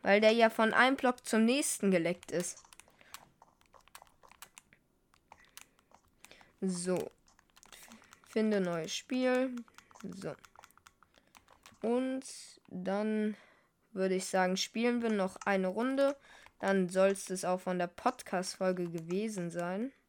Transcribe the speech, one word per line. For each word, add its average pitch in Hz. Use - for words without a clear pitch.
Weil 202
der 214
ja 226
von 220
einem 269
Block -
zum 220
nächsten 247
geleckt 175
ist. -
So. 180
Finde 214
neues 175
Spiel. 254
So. 180
Und 262
dann 208
würde 190
ich 185
sagen, 185
spielen 240
wir 226
noch 190
eine 190
Runde. 269
Dann 196
soll's 196
das 185
auch 185
von 180
der 175
Podcast-Folge 185
gewesen 175
sein. 180